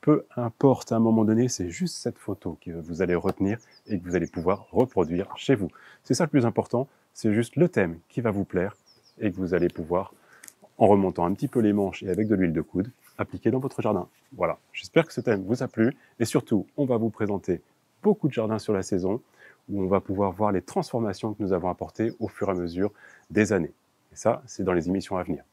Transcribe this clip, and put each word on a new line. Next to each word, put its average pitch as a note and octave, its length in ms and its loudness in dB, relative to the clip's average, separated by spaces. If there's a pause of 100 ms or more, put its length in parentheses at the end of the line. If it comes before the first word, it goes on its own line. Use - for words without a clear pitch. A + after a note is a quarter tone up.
peu D3+ 240 4 (120)
importe, B2 560 2
à A2+ 40 0
un A2+ 40 2
moment A2+ 240 4
donné, A2 240 4
c'est F2+ 200 -6
juste D#3+ 280 -6
cette - 220 -8
photo F2+ 420 -8
que - 100 -14
vous E2 320 -6
allez F2+ 120 0
retenir F#2+ 440 0 (280)
et G#2 120 -4
que E2+ 60 -8
vous F2+ 120 -2
allez E2+ 100 0
pouvoir F#2 440 -4
reproduire F#2 680 0
chez - 180 2
vous. G2 140 -4 (360)
C'est C3+ 100 0
ça F3+ 100 0
le D3+ 60 -4
plus B2+ 160 2
important, A#2+ 420 -2 (240)
c'est G#2+ 220 0
juste A#2 220 0
le E3 120 4
thème F2 300 0 (100)
qui - 120 -6
va A#2 100 0
vous G2 140 -2
plaire F#2 320 -4 (420)
et G#2+ 120 -2
que F2 60 -8
vous F#2 180 -2
allez F2 140 2
pouvoir, F2 460 -4 (640)
en A2+ 80 6
remontant F#2+ 380 4
un F2 100 2
petit C3+ 140 -6
peu B2 120 0
les G#2 120 4
manches G2+ 300 -2
et G2+ 80 -6
avec G#2 180 0
de A2 60 4
l'huile F#2 180 2
de D#2 100 -2
coude, F#2+ 280 -4 (280)
appliquer - 320 -2
dans B2+ 80 2
votre C3+ 240 -6
jardin. G2+ 260 0 (280)
Voilà, E2 220 -2 (140)
j'espère - 340 0
que - 60 -20
ce - 80 -6
thème G#2+ 220 0
vous G#2+ 200 -2
a B2 60 -4
plu A2+ 280 2 (220)
et A#2 60 2
surtout, A2+ 420 0 (100)
on D3 80 0
va B2+ 120 0
vous A2+ 140 0
présenter G2 500 -4 (420)
beaucoup G3+ 260 2
de B2+ 40 -2
jardins A2 260 -2
sur G#2 140 -4
la F#2+ 100 0
saison F#2+ 380 -2 (480)
où G2+ 140 -4
on F#2 40 -2
va F#2+ 140 2
pouvoir G2 320 -2
voir G#2 180 0
les F#2 120 0
transformations A2+ 720 -4
que - 80 -8
nous F#2+ 100 0
avons F2+ 160 0
apportées F#2+ 500 -4
au - 80 -6
fur - 220 -6
et G2 40 0
à - 20 0
mesure F2 360 -2 (400)
des G#2 220 2
années. E2+ 200 0 (400)
Et - 40 -20
ça, - 280 0
c'est G#2 200 -8
dans F2+ 80 2
les E2+ 160 2
émissions F#2+ 280 -2
à F2+ 60 -2
venir. F2 300 -6